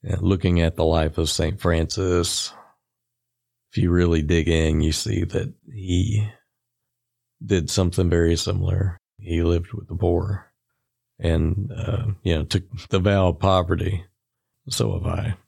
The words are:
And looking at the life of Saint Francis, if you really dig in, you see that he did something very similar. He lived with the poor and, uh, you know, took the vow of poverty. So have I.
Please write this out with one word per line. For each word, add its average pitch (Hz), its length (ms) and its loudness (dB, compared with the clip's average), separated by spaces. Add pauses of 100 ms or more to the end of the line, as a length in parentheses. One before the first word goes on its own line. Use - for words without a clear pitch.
And 90 180 -4
looking 90 400 2
at 82 140 2
the 87 100 0
life 80 320 0
of 82 120 0
Saint 80 300 -2
Francis, 87 920 -2 (1160)
if - 60 -4
you 95 140 2
really 87 300 4
dig 80 280 2
in, 80 320 2
you 78 100 2
see 104 320 -2
that - 300 -4 (200)
he 104 540 0 (1160)
did 95 260 0
something 90 400 2
very 85 260 4
similar. 90 600 -2 (200)
He 85 240 -4
lived 85 320 0
with - 140 -12
the 90 80 -10
poor 90 560 -2 (680)
and, 82 560 0
uh, - 300 -4 (180)
you 87 120 2
know, 78 80 -2
took 87 200 -2 (260)
the 95 100 2
vow 95 300 4
of 80 100 -2
poverty. 90 640 2 (680)
So 110 240 -2
have 90 140 -4
I. 107 280 -4 (120)